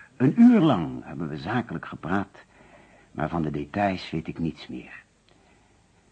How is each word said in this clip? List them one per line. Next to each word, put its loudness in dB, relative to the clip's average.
Een 4
uur 10
lang 0
hebben -8
we -8
zakelijk -6
gepraat... -8
maar -4
van -4
de -4
details -4
weet -6
ik -10
niets -6
meer. -16